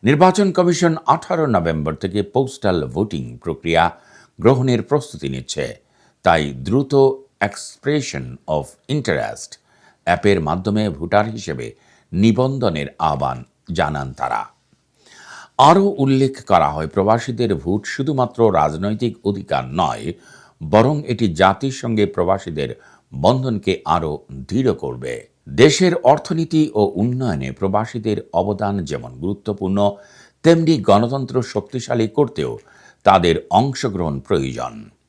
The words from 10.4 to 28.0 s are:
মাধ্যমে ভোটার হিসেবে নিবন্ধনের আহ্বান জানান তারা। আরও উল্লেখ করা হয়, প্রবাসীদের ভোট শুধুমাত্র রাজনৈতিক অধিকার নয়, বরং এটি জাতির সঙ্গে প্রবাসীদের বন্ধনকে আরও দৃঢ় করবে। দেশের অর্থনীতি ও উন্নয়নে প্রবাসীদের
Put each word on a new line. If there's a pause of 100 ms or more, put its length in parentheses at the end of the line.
মাধ্যমে
ভোটার
হিসেবে (400)
নিবন্ধনের (120)
আহ্বান (300)
জানান
তারা। (1120)
আরও
উল্লেখ
করা
হয়,
প্রবাসীদের
ভোট
শুধুমাত্র
রাজনৈতিক
অধিকার
নয়, (500)
বরং
এটি
জাতির
সঙ্গে
প্রবাসীদের (400)
বন্ধনকে
আরও (120)
দৃঢ়
করবে। (220)
দেশের
অর্থনীতি
ও
উন্নয়নে
প্রবাসীদের (160)